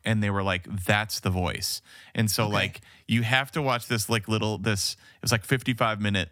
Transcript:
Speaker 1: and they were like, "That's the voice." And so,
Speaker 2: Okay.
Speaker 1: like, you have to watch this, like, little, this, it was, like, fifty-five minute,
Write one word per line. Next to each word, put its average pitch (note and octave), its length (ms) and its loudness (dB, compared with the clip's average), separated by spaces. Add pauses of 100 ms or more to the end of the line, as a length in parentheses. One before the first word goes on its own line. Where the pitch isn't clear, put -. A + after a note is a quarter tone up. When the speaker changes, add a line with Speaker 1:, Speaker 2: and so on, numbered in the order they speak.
Speaker 1:
and G#2+ 180 2
they G2+ 60 2
were G2 140 0
like, F2+ 220 -2 (200)
"That's G#2+ 340 0
the G2 120 -2
voice." F2+ 500 -2 (340)
And A2 160 2
so, A2+ 140 0
Speaker 2:
Okay. G#2 80 -2
Speaker 1:
like, G2 280 -2 (260)
you A#2 160 2
have C3 300 0
to D#3+ 80 -2
watch B2 260 0
this, A2+ 200 0
like, A2 220 0
little, G#2+ 300 0
this, G#2 340 0
it - 300 -20
was, A2+ 80 0
like, A2+ 120 2
fifty-five A#2 560 0
minute, G2 320 0